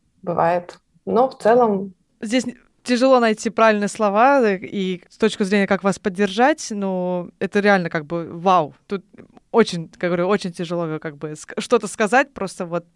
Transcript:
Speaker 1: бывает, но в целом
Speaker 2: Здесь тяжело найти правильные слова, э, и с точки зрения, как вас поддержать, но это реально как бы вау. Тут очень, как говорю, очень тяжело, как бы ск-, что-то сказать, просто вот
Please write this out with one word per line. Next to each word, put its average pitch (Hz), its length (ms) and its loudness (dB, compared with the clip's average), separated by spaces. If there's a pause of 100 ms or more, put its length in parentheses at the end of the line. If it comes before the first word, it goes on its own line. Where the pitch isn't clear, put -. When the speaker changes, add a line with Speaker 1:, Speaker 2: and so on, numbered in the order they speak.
(220)
Speaker 1:
бывает, 170 580 -2 (260)
но 226 240 2
в 262 80 -20
целом 208 560 2 (280)
Speaker 2:
Здесь 233 240 -2 (380)
тяжело 247 360 4
найти 220 300 0
правильные 208 380 4
слова, 220 540 2
э, 202 160 2
и 185 520 -6
с - 80 -20
точки 220 260 0
зрения, 196 240 2
как 196 160 0
вас 196 160 0
поддержать, 208 680 0
но 185 600 -4 (100)
это 196 200 -2
реально 196 300 2
как 156 160 -4
бы 170 260 -8
вау. 170 420 2 (140)
Тут 196 160 -8 (480)
очень, 185 360 0
как - 220 -6
говорю, 175 180 -2
очень 196 240 -2
тяжело, 170 480 -6
как 151 180 -12
бы 151 180 -10
ск-, - 240 -14
что-то 220 280 0
сказать, 233 460 0
просто 190 320 -8
вот 170 200 -6 (100)